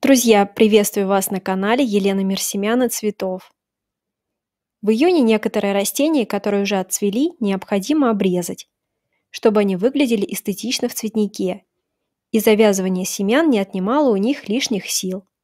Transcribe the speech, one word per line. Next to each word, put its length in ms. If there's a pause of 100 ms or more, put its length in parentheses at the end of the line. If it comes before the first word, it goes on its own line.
(100)
Друзья, 340
приветствую 600
вас 240
на 80
канале 460
Елена 400
Мирсемян 580
и 60
Цветов. 640 (1300)
В 80
июне 300
некоторые 520
растения, 540
которые 380
уже 160
отцвели, 580
необходимо 720
обрезать, 580 (600)
чтобы 320
они 160
выглядели 500
эстетично 600
в 60
цветнике, 680 (720)
и 80
завязывание 640
семян 460
не 100
отнимало 500
у 60
них 320
лишних 420
сил. 380 (160)